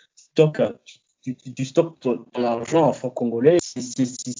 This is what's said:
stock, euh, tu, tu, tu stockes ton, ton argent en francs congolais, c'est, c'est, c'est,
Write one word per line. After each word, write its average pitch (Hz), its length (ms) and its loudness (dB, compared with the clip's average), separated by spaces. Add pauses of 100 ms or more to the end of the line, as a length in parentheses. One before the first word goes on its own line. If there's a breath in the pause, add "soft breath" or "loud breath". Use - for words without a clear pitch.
(140 soft breath)
stock, - 460 2
euh, 110 100 2 (520)
tu, 127 120 -8
tu, 127 200 -16
tu 135 100 -6
stockes 165 340 -2
ton, 117 340 -4
ton 123 120 -4
argent 117 380 0
en 131 100 4
francs - 220 -8
congolais, 123 480 4
c'est, - 180 -12
c'est, 127 240 -4
c'est, 123 360 -8